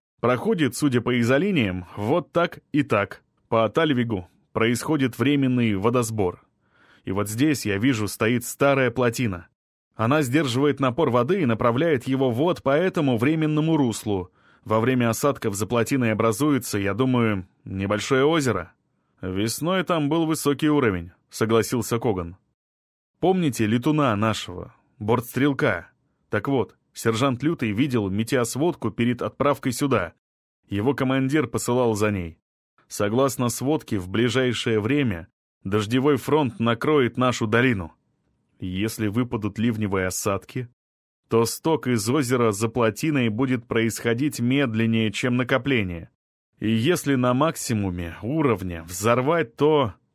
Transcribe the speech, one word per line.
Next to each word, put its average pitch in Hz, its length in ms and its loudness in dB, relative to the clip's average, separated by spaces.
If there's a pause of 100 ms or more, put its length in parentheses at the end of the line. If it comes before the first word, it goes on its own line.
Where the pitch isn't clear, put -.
(200)
проходит, 127 560 0
судя 127 240 2
по 123 200 0
изолиниям, 120 640 0 (100)
вот 127 360 -2
так 170 260 -2 (140)
и 151 100 2
так. 101 400 -2 (260)
По 113 200 2
Тальвигу 120 600 0 (240)
происходит 120 680 0
временный 127 580 2
водосбор. 110 680 -2 (600)
И - 80 -6
вот 101 160 -2
здесь, 127 380 0
я 98 120 0
вижу, 110 300 0
стоит 117 360 0
старая 135 460 2
плотина. 117 580 -2 (460)
Она 131 280 2
сдерживает 135 580 2
напор 135 300 0
воды 127 320 2
и 143 40 0
направляет 123 600 0
его 131 240 2
вот 147 320 0
по 135 80 0
этому 151 480 2
временному 151 580 2
руслу. 107 540 0 (340)
Во 110 160 2
время 120 300 2
осадков 117 440 -2
за 104 120 -4
плотиной 120 460 0
образуется, 113 680 0
я 98 160 -2
думаю, 113 520 0 (180)
небольшое 104 600 0
озеро». 135 480 0 (480)
«Весной 117 640 -2
там 156 240 0
был 165 180 0
высокий 151 420 0
уровень», 107 440 0 (180)
согласился 113 680 0
Коган. 92 380 -4 (840)
«Помните 160 460 2
летуна 123 500 2
нашего, 101 580 -4 (240)
бортстрелка? 123 920 -2 (380)
Так 107 200 -4
вот, 139 280 -2 (160)
сержант 120 500 -2
Лютый 139 280 -2
видел 113 400 0
метеосводку 120 800 -2
перед 120 320 -2
отправкой 135 500 -2
сюда. 117 420 -2 (540)
Его 104 260 0
командир 131 520 0
посылал 120 480 0
за 107 160 0
ней. 87 280 -6 (500)
Согласно 120 600 0
сводке, 127 500 -2
в 90 100 -6
ближайшее 113 720 0
время 113 480 -2 (360)
дождевой 113 520 2
фронт 135 420 0
накроет 117 580 2
нашу 123 300 0
долину. 110 460 0 (640)
Если 104 480 -4
выпадут 110 520 -2
ливневые 104 500 0
осадки, 104 600 -4 (600)
то 113 180 4
сток 156 400 -2
из 117 240 0
озера 123 420 2
за 107 160 -2
плотиной 120 600 0
будет 127 360 -2
происходить 117 720 0
медленнее, 113 720 2
чем 123 260 -2
накопление. 120 760 -2 (500)
И 110 100 -2
если 139 440 0
на 127 180 2
максимуме 101 880 -2
уровня 104 640 -2
взорвать, 123 720 0
то...» 143 380 2 (200)